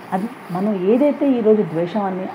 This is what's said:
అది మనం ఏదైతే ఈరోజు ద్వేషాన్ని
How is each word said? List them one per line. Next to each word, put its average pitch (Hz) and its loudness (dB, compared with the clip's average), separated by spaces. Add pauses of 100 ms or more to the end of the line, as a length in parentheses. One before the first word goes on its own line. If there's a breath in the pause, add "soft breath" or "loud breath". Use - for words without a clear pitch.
(140)
అది 185 -4 (220)
మనం 196 -2
ఏదైతే 269 2
ఈరోజు 214 4
ద్వేషాన్ని 185 -2